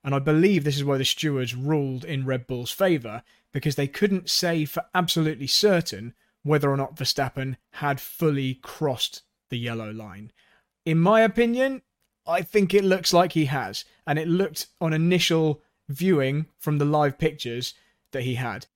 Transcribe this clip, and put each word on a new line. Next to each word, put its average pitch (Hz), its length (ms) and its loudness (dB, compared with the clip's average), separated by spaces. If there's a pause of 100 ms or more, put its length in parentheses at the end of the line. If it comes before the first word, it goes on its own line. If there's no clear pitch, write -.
And 139 120 -2
I 139 40 2
believe 156 460 4
this 143 120 0
is 143 80 -4
why 139 120 0
the 135 80 -2
stewards 131 500 -2
ruled 135 500 -2
in 135 200 -4
Red 131 220 -4
Bull's 123 240 -8
favour, 127 520 0 (300)
because 143 240 -2
they 139 100 0
couldn't 185 440 0
say 170 340 0
for 151 200 -6 (100)
absolutely 156 520 0
certain 165 680 0 (280)
whether 143 280 2
or 139 60 0
not 139 200 -4
Verstappen 131 600 -2 (160)
had 143 280 -2
fully 139 540 0
crossed - 680 -6 (280)
the 123 80 -6
yellow 117 320 -6
line. 107 420 -14 (520)
In 160 140 2
my 202 220 6
opinion, 240 600 2 (440)
I 175 160 -2
think 190 300 2
it 196 120 4
looks 185 280 2
like 180 200 4
he 160 140 2
has, 127 380 -6 (220)
and 151 120 0
it 160 100 -4
looked 170 380 0 (140)
on 160 120 0
initial 160 720 2 (260)
viewing 147 580 0 (120)
from 151 200 -2
the 143 60 2
live 147 340 2
pictures 127 560 -4 (380)
that 131 100 -4
he 123 120 -2
had. 120 420 -6